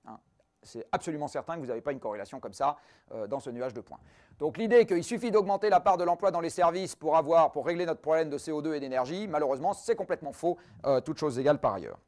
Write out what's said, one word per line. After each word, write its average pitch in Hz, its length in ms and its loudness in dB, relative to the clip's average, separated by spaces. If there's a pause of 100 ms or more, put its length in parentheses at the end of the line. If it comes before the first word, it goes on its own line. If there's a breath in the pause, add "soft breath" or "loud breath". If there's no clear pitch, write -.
Hein. 92 100 -16 (480)
C'est - 260 -12
absolument 151 360 -4
certain 147 280 -6
que 165 40 -8
vous 135 60 -8
n'avez 117 160 -6
pas 143 100 -4
une 131 80 -6
corrélation 104 400 -8
comme 104 140 -12
ça, 143 240 0 (340 soft breath)
euh, 110 140 -6
dans 131 120 -4
ce 131 120 -10
nuage 120 240 -6
de 110 80 -10
points. - 160 -18 (400 soft breath)
Donc 151 180 -4
l'idée 226 300 8
qu'il 175 180 0
suffit 233 260 -4
d'augmenter 202 380 2
la 190 100 6
part 180 200 4
de 175 60 0
l'emploi 175 260 2
dans 170 100 -2
les 165 80 -4
services 175 480 0
pour 156 220 2
avoir, 160 340 4
pour 143 140 -4
régler 175 180 -2
notre 160 160 -4
problème 160 300 2
de 143 80 -6
C - 120 -8
O 151 120 -2
deux 156 120 -2
et 147 60 -2
d'énergie, 139 480 -2
malheureusement, 151 460 0
c'est 226 200 -2
complètement 165 380 -6
faux, 170 240 -2 (300 loud breath)
euh, 135 160 2
toutes 156 160 -6
choses 143 200 -2
égales 139 200 2
par 113 160 0
ailleurs. 62 340 -10